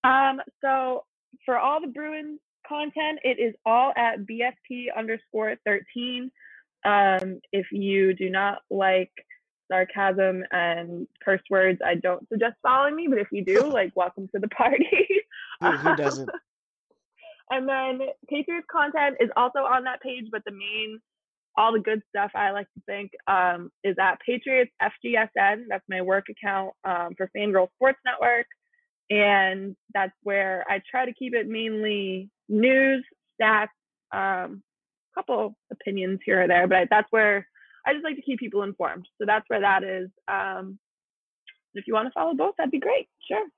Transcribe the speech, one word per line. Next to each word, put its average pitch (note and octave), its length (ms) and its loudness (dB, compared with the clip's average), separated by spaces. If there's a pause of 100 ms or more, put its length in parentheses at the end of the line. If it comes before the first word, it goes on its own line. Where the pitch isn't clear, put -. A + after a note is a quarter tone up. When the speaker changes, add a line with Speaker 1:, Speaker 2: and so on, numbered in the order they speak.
Speaker 1:
Um, C4+ 360 4 (240)
so C4 400 0 (400)
for B3 140 0
all C#4+ 220 2
the D#4+ 80 -8
Bruins D4+ 500 -10 (300)
content, D4 560 -4
it B3+ 160 0
is A3+ 140 -2 (120)
all B3 300 4
at A3+ 300 0
B A3+ 200 -6
F B3+ 80 -4 (140)
P B3 280 -8
underscore A3 600 -4 (100)
thirteen. B3 640 -4 (540)
Um, F#3+ 560 4 (120)
if G3 200 -2
you G3 420 2
do F#3 160 -4
not G3 280 0 (120)
like F#3+ 400 2 (600)
sarcasm F#3 840 0
and E3+ 540 -4 (180)
curse F#3+ 160 2 (100)
words, F#3 340 4
I F3 120 2
don't F3+ 320 -2
suggest A#3 340 -2
following C4+ 340 4
me, E4+ 120 -4
but B3+ 100 2
if G3+ 140 -2
you G3 120 -4
do, F#3+ 160 4
Speaker 2:
<laughs> D4 120 0
Speaker 1:
like, G3 240 0
welcome F#3+ 380 -4
to G3 60 -4
the G#3 80 -4
party. B3+ 380 2 (360)
<laughs> - 380 -18
Speaker 2:
Who, - 120 2
who D#4 240 2
doesn't? C3+ 320 -2
Speaker 1:
Um, F4 100 -10 (1120)
and C4 180 -2
then C4 400 -2 (220)
Patriots E4 400 -4
content D4 500 0
is A#3+ 160 4
also B3 240 2
on B3+ 240 2
that B3+ 160 -6
page, B3+ 320 -10
but G#3+ 140 -6
the G#3 60 -10
main, G#3+ 460 -10 (600)
all A3+ 140 6
the A3 80 2
good G#3+ 280 -2
stuff, G3+ 260 -2
I G3 160 0
like G3+ 240 -6
to F#3+ 120 -18
think, G3+ 240 -10 (160)
um, F3+ 440 0 (140)
is G3 160 0
at F#3+ 240 2
Patriots B3 460 0 (100)
F G3+ 120 0 (120)
G A#3+ 120 -2
S A3 120 2 (100)
N. G#3 300 2
That's G3 200 -6
my F#3 140 -6
work F#3+ 280 0
account, G3 420 -6 (120)
um, F3 320 -4
for F#3 200 -6
Fangirl G3 380 2
Sports C4+ 300 2
Network. A#3+ 420 0 (640)
And G3 680 2 (160)
that's G3 300 -2
where F#3+ 480 -2
I G3 100 -2 (100)
try B3+ 140 0
to B3 80 -6
keep B3 220 -8
it A3 120 0
mainly G#3+ 840 -4 (180)
news, C4 560 4 (360)
stats, G#3+ 280 4 (440)
um, G3 500 -4 (520)
couple A#3+ 400 -4 (160)
opinions F#3+ 540 -6
here F#3 200 2
or F3+ 40 2
there, F3+ 180 4
but F3+ 240 4
that's G#3+ 200 4
where G#3 360 2 (400)
I C#4 60 0
just D4+ 120 -4
like D#4 120 -4
to D4 60 -14
keep C4 160 -4
people G3+ 240 -4
informed. F#3 440 -6 (140)
So G#3 60 -4
that's G#3+ 220 2
where G#3+ 120 0
that G3 240 2
is. F#3+ 240 -8 (200)
Um, G3 500 -6 (960)
if G3+ 120 -12
you A3+ 60 -4
wanna A3 220 0
follow E4 180 -2
both, G4 240 -2
that'd C#4+ 140 -2
be C#4+ 100 -2
great. B4 280 -2 (200)
Sure. G#4 160 -2 (140)